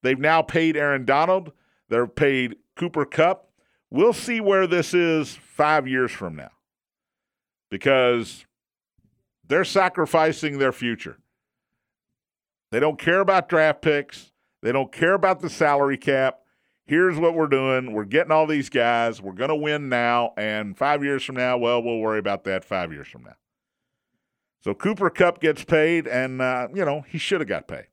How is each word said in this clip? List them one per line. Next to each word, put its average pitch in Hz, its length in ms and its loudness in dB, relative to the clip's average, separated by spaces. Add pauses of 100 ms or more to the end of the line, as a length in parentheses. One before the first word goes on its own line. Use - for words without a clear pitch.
They've 147 160 2
now 160 220 2
paid 160 340 0
Aaron 143 300 0
Donald. 160 480 0 (340)
They're 117 200 0
paid 131 500 0 (180)
Cooper 156 300 -4
Kupp. - 440 0 (420)
We'll 208 220 4
see 233 260 -4
where 196 280 2
this 175 260 0
is 165 420 0
five 151 500 0
years 131 260 -2
from 85 260 -12
now 67 140 -18 (1160)
because 123 760 0 (1000)
they're 165 200 2
sacrificing 160 920 0
their 135 120 2
future. 117 460 -6 (1500)
They 113 80 -2
don't 147 180 0
care 175 220 0
about 190 300 2
draft 156 320 2
picks. - 500 -4 (320)
They 113 80 -2
don't 135 220 -2
care 165 200 2
about 190 280 2
the 165 80 -6
salary 143 480 0
cap. 131 420 0 (460)
Here's 170 320 2
what 165 160 2
we're 160 140 0
doing. 131 440 0
We're 107 140 -4
getting 151 260 0
all 156 160 4
these 151 220 -2
guys. 117 520 0
We're 95 120 -12
gonna 135 240 -2
win 147 320 -4
now, 120 480 0
and 107 400 -6
five 143 260 0
years 139 200 -2
from 135 120 -10
now, 127 220 0
well, 120 260 0
we'll 117 160 -4
worry 110 200 -2
about 98 260 -4
that 95 180 -4
five 90 300 -6
years 71 160 -16
from 62 140 -20
now. 57 120 -20 (1300)
So 101 100 -4
Cooper 196 360 -2
Kupp 175 320 0
gets 151 240 0
paid, 160 420 2
and, 131 340 -4
uh, 127 320 -2
you 185 120 -2
know, 143 160 -4
he - 160 -14
shoulda 165 260 -2
got 95 240 -6
paid. 65 260 -14